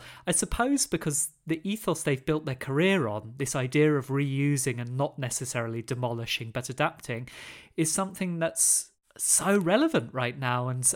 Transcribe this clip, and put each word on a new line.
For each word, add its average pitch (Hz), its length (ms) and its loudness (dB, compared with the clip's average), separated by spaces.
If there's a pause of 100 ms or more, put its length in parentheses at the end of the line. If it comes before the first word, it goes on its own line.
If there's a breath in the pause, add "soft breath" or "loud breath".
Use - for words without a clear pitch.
(260 loud breath)
I 180 60 0
suppose - 560 2
because - 440 -2 (140)
the 160 140 -2 (100)
ethos 202 340 -2
they've 135 220 0
built 156 200 0
their 135 100 -4
career 160 540 2
on, 107 260 -6
this 139 220 -2
idea 147 360 4
of 135 140 0
reusing 135 720 0
and 120 160 -6
not 135 240 -2
necessarily 117 640 -4
demolishing 117 680 -4
but 127 180 -6
adapting, 131 580 -4 (480 loud breath)
is 160 160 2
something 185 480 -2
that's - 520 2 (260)
so 185 400 4
relevant 196 560 2
right 127 260 -2
now 123 300 0
and, 127 260 2